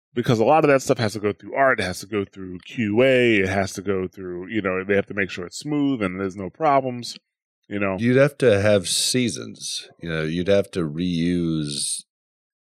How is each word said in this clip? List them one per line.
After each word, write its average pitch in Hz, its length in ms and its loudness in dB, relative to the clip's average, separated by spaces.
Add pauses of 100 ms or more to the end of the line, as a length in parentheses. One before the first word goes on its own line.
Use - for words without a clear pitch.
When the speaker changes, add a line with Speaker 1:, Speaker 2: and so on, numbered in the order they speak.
(140)
Speaker 1:
Because 120 260 2
a 110 60 2
lot 156 180 6
of 147 60 4
that 135 120 4
stuff 127 160 0
has 110 160 -2
to 110 60 -10
go 104 140 0
through - 220 -14
art, - 240 2
it 101 40 -2
has 92 180 -4
to 98 60 -14
go 101 180 -4
through 92 340 -12
Q 110 440 -2
A, 123 340 4
it 95 120 2
has 95 240 -2
to 101 80 -10
go 92 260 -2
through, 90 400 -12
you 110 140 -4
know, 92 220 -2
they 98 120 0
have 98 120 2
to 98 60 -12
make 98 160 -2
sure 92 160 -10
it's - 120 -16
smooth 143 440 -2
and 92 180 -2
there's 95 160 -4
no 95 140 -10
problems, 131 680 -2 (500)
you 101 120 -6
know. 98 200 -2
Speaker 2:
You'd 123 180 4
have 139 220 4
to 110 220 4
have 104 260 4
seasons, - 1000 -4 (120)
you 82 80 -8
know, 80 140 -2
you'd 85 260 -2
have 98 220 2
to 95 100 -2
reuse 82 1200 -2 (640)